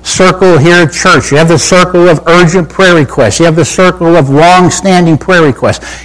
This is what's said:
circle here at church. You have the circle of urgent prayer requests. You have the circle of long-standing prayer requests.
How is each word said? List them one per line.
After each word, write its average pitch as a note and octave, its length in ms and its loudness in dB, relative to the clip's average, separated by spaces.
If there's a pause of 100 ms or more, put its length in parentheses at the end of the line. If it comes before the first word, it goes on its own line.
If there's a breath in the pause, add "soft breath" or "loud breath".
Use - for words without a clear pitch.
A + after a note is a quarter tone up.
circle F#3 560 0
here E3+ 280 2
at - 60 -6
church. E3+ 380 -2
You C#3 60 0
have E3 120 2
the E3 100 0
circle F3+ 500 0
of D#3 180 0
urgent F3 420 0
prayer F3+ 280 0
requests. B2+ 420 -2
You E3 60 2
have E3 120 0
the E3 80 0
circle F3 520 0
of C#3 140 0
long-standing F3 880 2
prayer F3+ 240 0
requests. - 640 -4